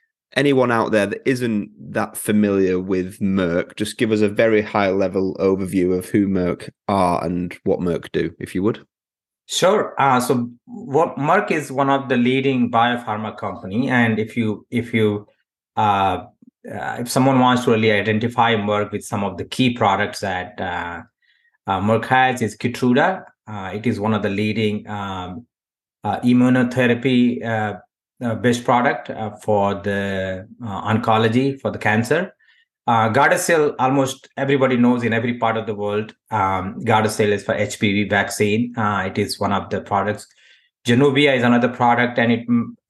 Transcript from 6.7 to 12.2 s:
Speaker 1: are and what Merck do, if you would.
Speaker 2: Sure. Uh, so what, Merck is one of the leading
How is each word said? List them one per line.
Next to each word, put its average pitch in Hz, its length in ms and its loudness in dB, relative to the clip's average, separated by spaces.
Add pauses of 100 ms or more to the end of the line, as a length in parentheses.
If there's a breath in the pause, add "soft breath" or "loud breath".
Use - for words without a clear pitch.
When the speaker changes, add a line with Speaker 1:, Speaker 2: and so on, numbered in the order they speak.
Speaker 1:
are 92 360 2
and 87 320 -4 (100)
what - 140 0
Merck 87 320 -4
do, 82 280 -4
if - 160 -10
you 92 80 -2
would. 117 220 -2 (600)
Speaker 2:
Sure. 185 540 0
Uh, 131 200 4
so 120 300 0 (160)
what, 160 520 -2
Merck 170 340 0
is 147 200 -6
one 135 180 0
of 135 200 0
the 127 80 0
leading 127 540 2